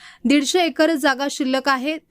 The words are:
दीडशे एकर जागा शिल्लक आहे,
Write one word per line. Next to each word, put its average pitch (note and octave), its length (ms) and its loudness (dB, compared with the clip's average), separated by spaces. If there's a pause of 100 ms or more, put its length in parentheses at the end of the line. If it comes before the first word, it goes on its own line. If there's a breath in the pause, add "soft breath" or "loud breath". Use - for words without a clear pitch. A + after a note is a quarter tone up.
(280 loud breath)
दीडशे C#4+ 360 2
एकर D#4+ 300 0
जागा C4+ 380 0
शिल्लक C4 380 -2
आहे, C#4 280 -2 (140)